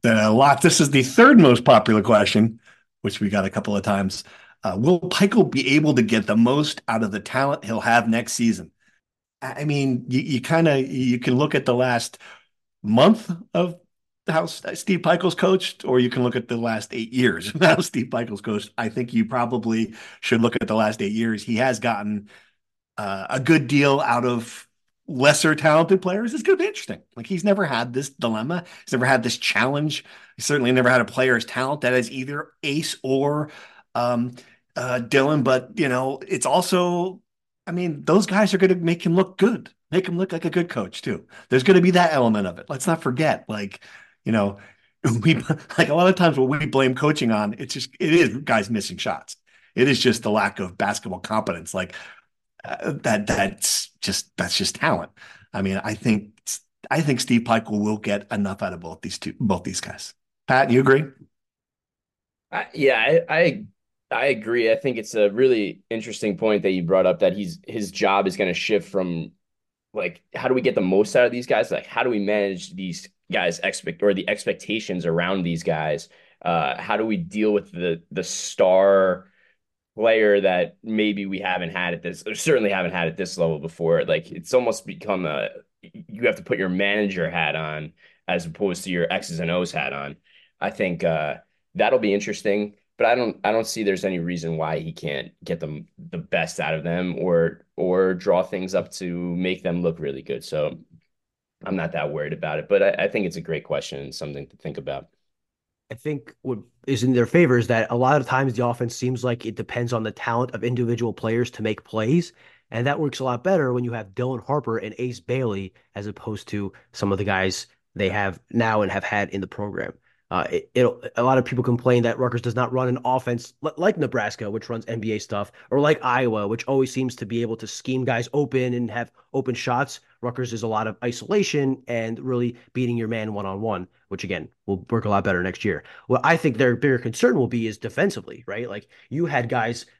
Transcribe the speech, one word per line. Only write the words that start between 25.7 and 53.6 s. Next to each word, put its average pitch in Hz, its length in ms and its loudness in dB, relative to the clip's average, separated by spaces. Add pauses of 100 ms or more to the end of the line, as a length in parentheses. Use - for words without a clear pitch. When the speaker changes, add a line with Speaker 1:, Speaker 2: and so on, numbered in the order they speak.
Speaker 1:
players. 214 320 -2
It's 269 80 -6
gonna 381 160 4
be 359 80 0
interesting. - 340 -8 (160)
Like, 113 100 -14
he's 180 180 -4
never 202 200 4
had 123 300 -2
this 139 160 -4
dilemma. 123 540 -4 (200)
He's - 80 -8
never 123 140 2
had 131 160 4
this 120 160 -2
challenge. 143 680 0 (320)
He - 60 -12
certainly 135 280 2
never 127 200 6
had 127 100 6
a 117 60 0
player's 127 400 0
talent 135 340 -4
that 127 140 0
is 120 160 0
either 135 400 -8 (120)
Ace 147 400 -4
or, 143 480 0 (440)
um, 120 380 0 (440)
uh, 123 260 -4
Dylan. 139 400 2
But, 127 340 0
you 147 120 0
know, 131 400 -2
it's 143 180 -4
also, 175 720 0 (460)
I 170 60 -10
mean, 165 320 -4
those 202 220 4
guys 202 280 2
are 190 40 2
gonna 185 180 6
make 170 280 0
him 170 120 4
look 185 220 0
good, 196 320 0 (200)
make 185 160 0
him 170 100 -4
look 185 140 -2
like 170 140 -6
a 165 60 0
good 175 180 0
coach 101 340 -6
too. 104 240 -6 (220)
There's 127 160 4
gonna 185 160 8
be 180 120 6
that 175 200 6
element 113 340 4
of 87 140 -8
it. - 80 -18
Let's 139 180 -6
not 160 160 0
forget, 135 460 0
like, 101 320 -10 (440)
you - 80 0
know, 101 260 2 (280)
<laughs> 117 360 -2
we, 165 140 4 (400)
like, - 120 4
a 143 60 0
lot 175 120 4
of 190 80 6
times 165 240 4
what 131 100 4
we 147 180 -2
blame 131 280 2
coaching 143 380 0
on, 104 260 0
it's - 160 -10
just, 131 240 -10
it 160 140 0
is 143 260 4
guys 117 320 0
missing 98 280 -4
shots. - 380 -8 (380)
It 214 140 4
is 135 100 2
just 117 240 2
the 110 80 -2
lack 101 300 0
of 90 160 -8
basketball 98 440 -4
competence. 101 540 -6
Like, 92 200 -6 (680)
uh, - 300 -8 (100)
that, 107 240 0
that's - 600 -2 (140)